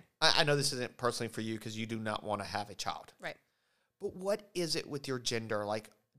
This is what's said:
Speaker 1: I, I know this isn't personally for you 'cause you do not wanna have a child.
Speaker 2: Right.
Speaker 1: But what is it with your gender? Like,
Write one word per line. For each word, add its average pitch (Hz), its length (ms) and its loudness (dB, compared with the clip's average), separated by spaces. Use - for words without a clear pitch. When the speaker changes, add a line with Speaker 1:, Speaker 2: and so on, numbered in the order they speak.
Speaker 1:
I, 160 180 8
I 165 40 8
know 147 120 6
this 143 180 2
isn't 123 240 -4
personally 120 340 0
for 110 100 -4
you 110 180 -2
'cause 110 180 -6
you 113 80 -2
do 110 140 -4
not 110 240 -2
wanna 101 220 -2
have 104 260 -4
a 92 40 -12
child. - 460 -6
Speaker 2:
Right. 165 160 -8
Speaker 1:
But 196 140 -6
what 202 400 -2
is 175 200 0
it 160 140 -2
with 139 180 -6
your 131 120 -2
gender? 110 460 0
Like, 110 240 -2